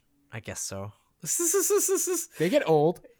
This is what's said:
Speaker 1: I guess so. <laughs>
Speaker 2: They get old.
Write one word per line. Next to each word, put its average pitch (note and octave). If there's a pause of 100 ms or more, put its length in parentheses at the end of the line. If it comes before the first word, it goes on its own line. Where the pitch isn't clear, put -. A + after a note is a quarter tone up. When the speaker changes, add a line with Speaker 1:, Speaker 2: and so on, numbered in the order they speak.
(340)
Speaker 1:
I A2
guess -
so. G2 (300)
<laughs> F4+
Speaker 2:
They E3+
get B3+
old. D#3+ (200)